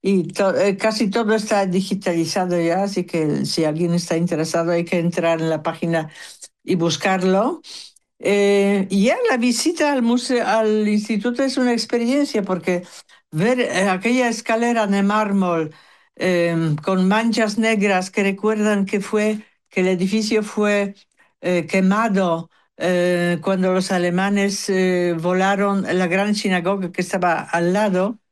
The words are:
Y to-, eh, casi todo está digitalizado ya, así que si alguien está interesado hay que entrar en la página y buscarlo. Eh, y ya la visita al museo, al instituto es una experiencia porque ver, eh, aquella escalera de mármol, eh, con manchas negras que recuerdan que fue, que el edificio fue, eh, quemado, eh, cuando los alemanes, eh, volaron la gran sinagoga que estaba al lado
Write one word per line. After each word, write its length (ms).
Y 320
to-, 260
eh, 180
casi 340
todo 240
está 320
digitalizado 920
ya, 240
así 200
que 400
si 200
alguien 300
está 220
interesado 560
hay 120
que 140
entrar 420
en 100
la 120
página 480
y 120
buscarlo. 840
Eh, 720
y 140
ya 140
la 80
visita 560
al 100
museo, 440
al 420
instituto 560
es 140
una 140
experiencia 720
porque 400
ver, 300
eh, 300
aquella 380
escalera 580
de 160
mármol, 680
eh, 680
con 260
manchas 500
negras 520
que 120
recuerdan 640
que 140
fue, 400
que 120
el 80
edificio 560
fue, 500
eh, 260
quemado, 840
eh, 680
cuando 300
los 180
alemanes, 800
eh, 500
volaron 640
la 240
gran 300
sinagoga 560
que 100
estaba 380
al 320
lado 480